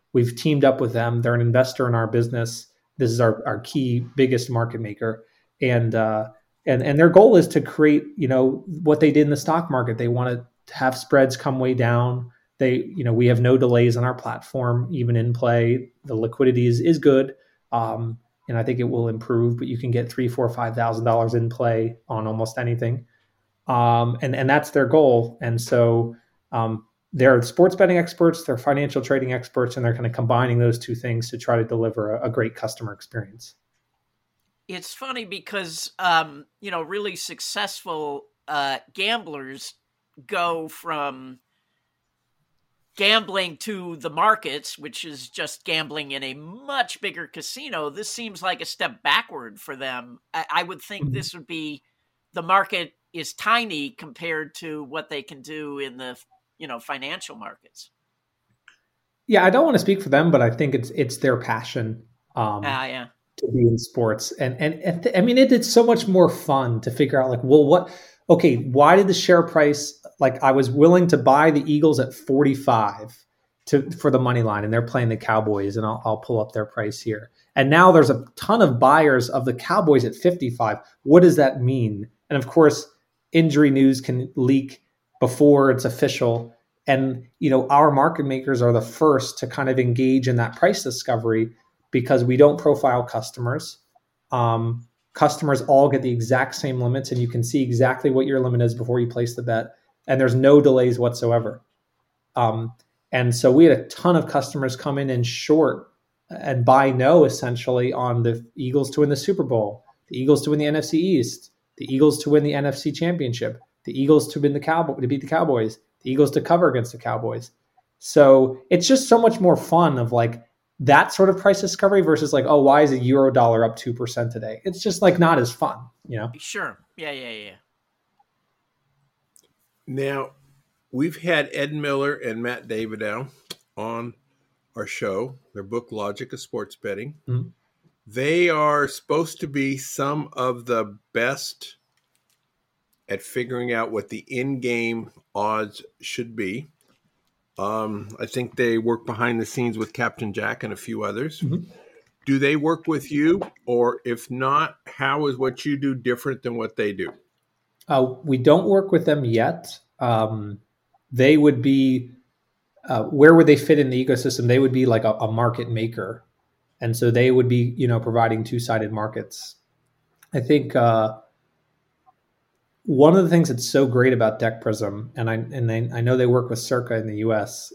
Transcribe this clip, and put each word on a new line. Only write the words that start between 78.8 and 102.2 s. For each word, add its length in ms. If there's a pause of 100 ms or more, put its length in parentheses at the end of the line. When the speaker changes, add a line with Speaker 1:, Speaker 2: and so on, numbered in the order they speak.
Speaker 1:
of 140
the 100
Cowboys 500
at 80
fifty-five. 640 (240)
What 220
does 140
that 260
mean? 440 (220)
And 80
of 100
course, 400 (440)
injury 400
news 280
can 360
leak 480 (380)
before 500
it's 140
official. 680 (320)
And, 380 (160)
you 100
know, 200
our 220
market 340
makers 360
are 120
the 80
first 560
to 100
kind 220
of 100
engage 480
in 80
that 220
price 260
discovery 680 (400)
because 340
we 100
don't 240
profile 440
customers. 760 (540)
Um, 540 (280)
customers 480
all 280
get 120
the 100
exact 440
same 260
limits, 300
and 100
you 60
can 160
see 180
exactly 480
what 160
your 140
limit 220
is 120
before 260
you 80
place 280
the 80
bet. 320 (320)
And 120
there's 160
no 240
delays 380
whatsoever. 640 (720)